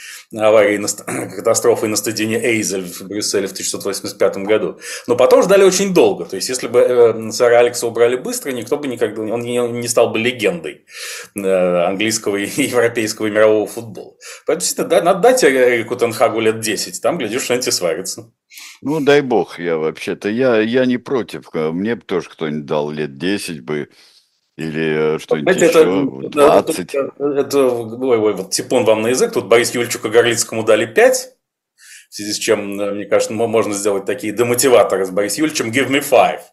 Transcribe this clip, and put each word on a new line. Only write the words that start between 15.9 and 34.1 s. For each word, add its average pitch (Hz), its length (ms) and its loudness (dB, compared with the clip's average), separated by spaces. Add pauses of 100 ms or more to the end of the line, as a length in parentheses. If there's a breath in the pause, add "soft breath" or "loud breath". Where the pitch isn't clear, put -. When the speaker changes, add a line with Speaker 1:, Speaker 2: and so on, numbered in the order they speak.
Speaker 1:
Тен 117 200 0
Хагу 113 260 2
лет 110 200 0
десять, 110 420 -6
там, 147 160 0
глядишь, 117 240 -4
что-нибудь 123 260 -2
и - 20 -2
сварится. 87 640 -6 (480 loud breath)
Speaker 2:
Ну, 147 200 -4
дай 143 200 6
бог, 120 380 0
я 85 180 -2
вообще-то, 80 540 -4
я, 120 300 2
я 120 260 2
не 123 100 0
против. 113 560 -6
Э, 80 180 -2
мне 101 260 -4
бы 87 60 -18
тоже 87 280 -4
кто-нибудь 76 360 -6
дал 73 240 -2
лет 73 280 -8
десять 90 420 -4
бы, 73 300 -8 (680 soft breath)
или, 78 580 -2
э, - 20 -4
что-нибудь 78 380 0
Speaker 1:
Знаете, 170 220 4
это, - 0 - (100)
Speaker 2:
ещё, 139 320 -2
Speaker 1:
это, - 80 -10
Speaker 2:
двадцать. 160 680 2
Speaker 1:
это, 139 300 -6 (160)
это, 135 180 0 (100)
ой, 117 500 -2
ой, 107 160 2
вот 92 160 -8
типун 127 340 0
вам 107 160 4
на 110 80 0
язык, 127 240 0
тут 113 140 -2
Борис 117 280 4
Юльчику 117 360 -4
Горлицкому 113 520 2
дали 110 220 4
пять, 240 460 2 (800 loud breath)
в - 40 -20
связи 104 200 -8
с - 40 -8
чем, 101 400 -2
э, 101 140 -4
мне 101 140 -8
кажется, 104 260 0
мо-, 110 140 -2
можно 107 260 0
сделать 98 320 -2
такие 107 300 -6